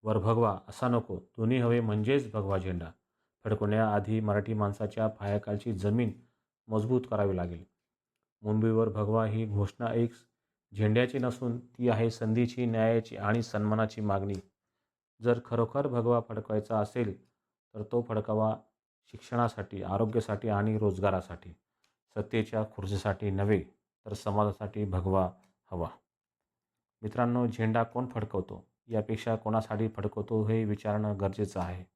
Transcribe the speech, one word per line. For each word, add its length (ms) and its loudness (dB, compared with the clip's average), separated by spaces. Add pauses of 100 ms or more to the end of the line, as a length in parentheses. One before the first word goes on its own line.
वर 140 2
भगवा 500 2
असा 200 -4
नको, 280 0
दोन्ही 420 -2
हवे 220 4
म्हणजेच 520 0
भगवा 260 -2
झेंडा. 340 -4 (520)
फडकवण्याआधी 760 2
मराठी 340 0
माणसाच्या 540 -2
पायाखालची 680 -2
जमीन 380 2 (560)
मजबूत 340 2 (100)
करावी 260 0
लागेल. 380 -6 (680)
मुंबईवर 480 2
भगवा 360 0
ही 200 -2
घोषणा 480 -2
एक 180 2 (640)
झेंड्याची 400 4
नसून 420 -2
ती 300 -2
आहे 220 2
संधीची, 540 0
न्यायाची 520 2
आणि 260 2
सन्मानाची 580 -2
मागणी. 320 -2 (880)
जर 240 2
खरोखर 420 0
भगवा 320 2 (100)
फडकवायचा 500 -2
असेल 460 -2 (500)
तर 160 -8
तो 100 2
फडकावा 560 0 (500)
शिक्षणासाठी, 760 -2
आरोग्यासाठी 680 0
आणि 280 2
रोजगारासाठी, 720 0 (640)
सत्तेच्या 480 -2 (120)
खुर्चीसाठी 540 -2
नव्हे 340 2 (420)
तर 80 -8
समाजासाठी 720 -2
भगवा 440 2 (420)
हवा. 180 -4 (1120)
मित्रांनो, 460 0
झेंडा 360 2
कोण 220 -4
फडकवतो 600 -6 (220)
यापेक्षा 480 -2
कोणासाठी 520 -2
फडकवतो 580 -2
हे 200 2
विचारणं 540 -2
गरजेचं 400 -2
आहे. 260 -6 (100)